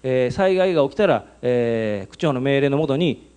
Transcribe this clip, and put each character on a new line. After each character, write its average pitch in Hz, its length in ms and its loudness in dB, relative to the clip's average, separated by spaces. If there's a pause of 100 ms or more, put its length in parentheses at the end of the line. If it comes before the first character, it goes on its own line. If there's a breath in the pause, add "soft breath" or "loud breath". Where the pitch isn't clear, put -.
え 127 300 0
ー、 - 20 -10
災 190 220 2
害 185 180 2
が 151 80 4
起 139 80 0
き - 60 -20
た 208 100 2
ら、 127 180 2 (160)
え 117 640 -2
ー、 - 40 -20
区 - 60 -20
長 151 160 -2
の 127 80 -4
命 139 220 0
令 143 60 2
の 139 100 0
も 156 80 -2
と 135 100 0
に、 156 400 -2